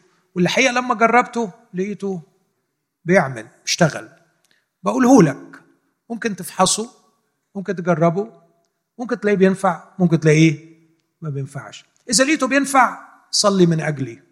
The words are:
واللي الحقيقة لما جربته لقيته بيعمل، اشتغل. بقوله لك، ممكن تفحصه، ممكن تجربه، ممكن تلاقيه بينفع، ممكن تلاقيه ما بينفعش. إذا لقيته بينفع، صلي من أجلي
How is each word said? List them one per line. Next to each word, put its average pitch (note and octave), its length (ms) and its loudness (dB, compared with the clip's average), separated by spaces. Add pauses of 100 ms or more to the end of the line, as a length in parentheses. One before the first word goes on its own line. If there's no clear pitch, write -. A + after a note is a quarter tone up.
(340)
واللي F3+ 120 2
الحقيقة B3 260 0
لما B3 220 -2
جربته A3+ 580 0 (220)
لقيته F#3+ 480 -8 (840)
بيعمل، C3+ 440 0 (160)
اشتغل. A#2 440 -2 (760)
بقوله A#3+ 400 4
لك، - 400 -2 (480)
ممكن A3 260 -8
تفحصه، F#3+ 540 -2 (640)
ممكن G3 220 -8
تجربه، E3+ 680 -2 (560)
ممكن A#3+ 220 -8
تلاقيه G#3 160 0
بينفع، F#3+ 600 0
ممكن E3+ 220 2
تلاقيه D#3 540 2 (460)
ما D#3 100 -10
بينفعش. C3+ 540 -12 (260)
إذا C4 140 2
لقيته D4 240 -2
بينفع، C4+ 600 0 (220)
صلي G3 360 2
من D#3+ 140 0
أجلي C3+ 520 -8